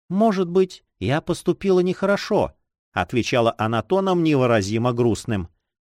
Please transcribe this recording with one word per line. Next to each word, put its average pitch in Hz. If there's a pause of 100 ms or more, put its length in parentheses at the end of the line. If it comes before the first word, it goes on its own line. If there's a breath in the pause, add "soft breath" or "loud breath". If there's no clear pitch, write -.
«Может 190
быть, 185 (160)
я 143
поступила 180
нехорошо», 185 (380)
отвечала 113
она 110
тоном 185
невыразимо 120
грустным. 113 (360)